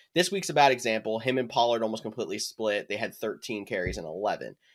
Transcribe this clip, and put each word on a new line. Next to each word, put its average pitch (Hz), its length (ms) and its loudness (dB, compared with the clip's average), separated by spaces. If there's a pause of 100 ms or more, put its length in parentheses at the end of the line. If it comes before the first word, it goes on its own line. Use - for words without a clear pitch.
(140)
This 180 180 4
week's 190 180 -4
a 160 40 -4
bad 143 180 8
example. 110 480 0
Him 127 180 0
and 120 120 -2
Pollard 120 340 4
almost 110 200 -2
completely 107 360 -6
split. 104 480 -2
They 101 80 -4
had 107 180 -4
thirteen 107 520 -6
carries 92 320 -4
and 82 100 -8
eleven. 82 480 -4 (180)